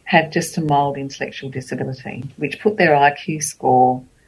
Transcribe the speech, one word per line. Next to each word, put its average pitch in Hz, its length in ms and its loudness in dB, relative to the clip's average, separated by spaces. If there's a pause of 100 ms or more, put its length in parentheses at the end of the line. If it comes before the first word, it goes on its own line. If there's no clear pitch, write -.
had 160 260 2
just 165 240 -4
a 170 60 0
mild 143 340 2
intellectual 135 540 -10
disability, 131 720 -8 (140)
which 151 220 -6
put 214 180 2
their 160 180 6
I 143 180 6
Q 156 280 -8
score, 127 600 2 (260)